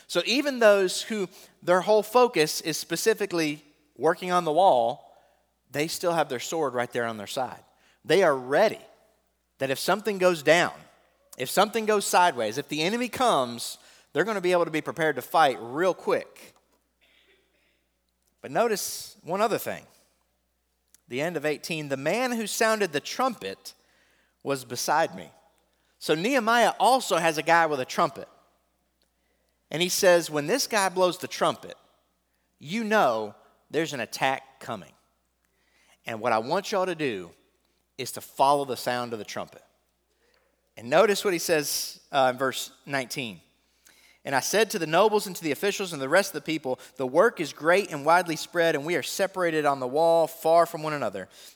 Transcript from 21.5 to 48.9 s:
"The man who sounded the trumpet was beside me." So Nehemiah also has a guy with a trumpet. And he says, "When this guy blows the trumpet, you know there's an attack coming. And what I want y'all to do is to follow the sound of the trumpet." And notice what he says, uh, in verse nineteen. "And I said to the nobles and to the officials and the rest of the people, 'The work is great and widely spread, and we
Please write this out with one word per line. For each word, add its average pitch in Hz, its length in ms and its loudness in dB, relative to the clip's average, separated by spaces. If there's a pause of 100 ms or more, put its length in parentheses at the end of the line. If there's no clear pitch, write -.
"The 135 80 -4
man 220 360 -2
who 226 120 -4
sounded 214 460 -2
the 143 80 -4
trumpet - 760 -6 (720)
was 135 220 -4
beside 135 500 -2
me." 85 160 -16 (680)
So - 140 -2
Nehemiah 226 680 2
also 214 380 2
has 160 220 2
a - 20 -2
guy 165 240 4
with 151 140 -2
a 127 60 -4
trumpet. - 420 -2 (1400)
And 156 100 -4
he 180 80 0
says, 175 400 4
"When 147 160 -4
this 233 220 -2
guy 196 220 0
blows 180 280 0
the 127 100 -10
trumpet, 127 500 -4 (840)
you 190 240 -6
know 131 520 0 (360)
there's 143 220 -4
an 131 60 -8
attack - 600 -4
coming. 101 340 -12 (1120)
And 113 140 -8
what 117 140 0
I 110 60 2
want 160 320 -4
y'all 185 140 0
to 180 80 -4
do 110 400 -6 (640)
is 127 140 -10
to 104 100 -12
follow 143 440 2
the 123 120 -6
sound 123 360 -4
of 107 60 -8
the 101 60 -12
trumpet." - 380 -12 (1120)
And 113 140 -14
notice 196 360 4
what 196 80 0
he 165 60 -2
says, - 600 -2 (120)
uh, 131 200 4
in 123 60 -10
verse 131 320 -4 (160)
nineteen. 127 560 -8 (840)
"And 139 120 -4
I 127 60 2
said 208 300 0
to 208 80 -4
the 160 60 -2
nobles 202 400 2
and 185 100 -10
to - 80 -12
the 151 80 -2
officials 190 420 -4
and 139 80 -8
the 135 80 -4
rest 196 200 2
of - 40 -12
the 151 80 -8
people, 147 380 -6 (180)
'The 131 100 -2
work 180 320 2
is 143 140 -6
great 175 360 0
and 143 160 -8
widely 165 300 2
spread, 165 400 0
and 143 100 -6
we 175 100 -2